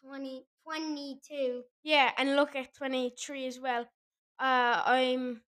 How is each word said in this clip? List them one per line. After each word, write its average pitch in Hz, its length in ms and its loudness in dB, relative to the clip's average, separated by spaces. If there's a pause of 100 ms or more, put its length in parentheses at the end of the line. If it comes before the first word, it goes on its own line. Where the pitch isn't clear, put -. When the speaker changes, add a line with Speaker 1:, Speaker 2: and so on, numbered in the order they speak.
Speaker 1:
twenty, 269 420 -12 (200)
twenty-two. 285 1000 -6 (200)
Speaker 2:
Yeah, 285 360 6
and 277 180 2
look 285 200 2
at 262 180 -10
twenty-three 262 720 -4
as 254 120 -8
well. 247 240 -2 (560)
Uh, 247 460 2
I'm, 254 580 2 (160)